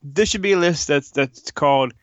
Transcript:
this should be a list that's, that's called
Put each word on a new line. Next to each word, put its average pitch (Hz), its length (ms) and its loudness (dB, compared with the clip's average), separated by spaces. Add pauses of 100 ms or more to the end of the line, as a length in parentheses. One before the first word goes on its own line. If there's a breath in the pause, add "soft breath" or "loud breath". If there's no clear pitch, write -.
this 147 260 0
should 202 140 -4
be 196 100 2
a 185 60 2
list 175 300 0
that's, 143 240 0
that's - 400 -4
called 135 400 0 (100)